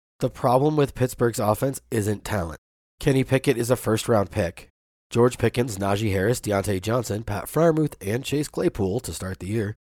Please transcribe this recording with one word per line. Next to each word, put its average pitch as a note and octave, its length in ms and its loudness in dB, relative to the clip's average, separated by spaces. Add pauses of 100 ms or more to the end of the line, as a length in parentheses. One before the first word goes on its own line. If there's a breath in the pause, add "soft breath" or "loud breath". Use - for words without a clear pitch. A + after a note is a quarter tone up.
(220)
The C3 80 0
problem C#3 480 2
with C#3 180 0
Pittsburgh's B2 420 0
offense A2+ 440 0 (100)
isn't G#2 320 -2
talent. E2+ 340 -4 (400)
Kenny C3+ 280 2
Pickett C3 320 2
is A#2 120 -2
a B2+ 60 4
first-round A2 560 0
pick. - 380 -4 (400)
George A#2+ 280 4
Pickens, A#2 400 0
Najee G2+ 360 0
Harris, G2+ 260 2
Diontae G2 420 0
Johnson, A2 440 -4
Pat G2+ 220 -8
Freiermuth, D#3 520 2
and A2+ 240 -4
Chase D3 240 -2
Claypool A2 540 -2
to - 120 -10
start F#2+ 260 -8
the F2 80 -10
year G#2 380 -2